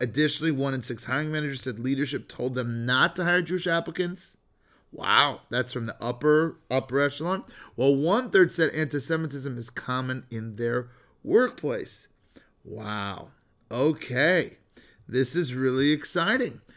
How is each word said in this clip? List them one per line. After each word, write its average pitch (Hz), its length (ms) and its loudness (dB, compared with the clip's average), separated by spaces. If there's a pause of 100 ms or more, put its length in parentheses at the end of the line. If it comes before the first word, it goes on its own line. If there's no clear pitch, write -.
additionally, 147 500 0
one 135 220 0
in 131 80 -4
six 117 240 -6
hiring 147 260 -2
managers 147 300 -4
said 117 180 -6
leadership 135 500 -2
told 127 260 -4
them 117 320 -4
not 131 300 2
to 180 80 -2
hire 175 180 2
Jewish 175 240 -4
applicants. 170 720 -4 (520)
Wow, 120 600 2
that's 123 220 -2
from 117 140 -4
the 110 140 -8
upper, 151 560 2 (140)
upper 131 280 0
echelon. 156 460 0 (320)
Well, 139 180 6
one-third 185 560 4
said 160 200 2
anti-Semitism 143 880 -2
is 117 140 -8
common 127 600 -4
in 110 260 -8
their 120 320 -2 (340)
workplace. - 840 0 (560)
Wow. 107 640 -8 (420)
Okay. 139 880 0 (500)
This 127 300 0
is 139 180 0
really 131 380 2
exciting. 170 680 0 (160)